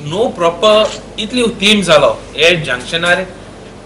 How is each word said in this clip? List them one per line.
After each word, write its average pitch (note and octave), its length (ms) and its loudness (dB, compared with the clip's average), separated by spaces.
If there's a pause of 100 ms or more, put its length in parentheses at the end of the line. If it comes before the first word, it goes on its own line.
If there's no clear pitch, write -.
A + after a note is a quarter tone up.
नो G3 220 0 (100)
प्रॉपर F3+ 640 2 (200)
इतली A3+ 280 -2 (140)
थीम G#3 280 4
जालो C#3 220 6 (240)
हे E3 200 4 (100)
जंक्शनार, E3+ 580 -2 (640)